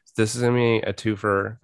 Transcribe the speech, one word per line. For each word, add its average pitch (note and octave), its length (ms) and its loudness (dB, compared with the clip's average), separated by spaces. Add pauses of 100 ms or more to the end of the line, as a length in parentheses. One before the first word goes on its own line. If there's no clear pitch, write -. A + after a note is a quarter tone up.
(160)
This A2 200 0
is B2 60 -4
gonna A#2+ 160 2
be A#2 220 4
a - 120 -4
twofer, G#2 720 -2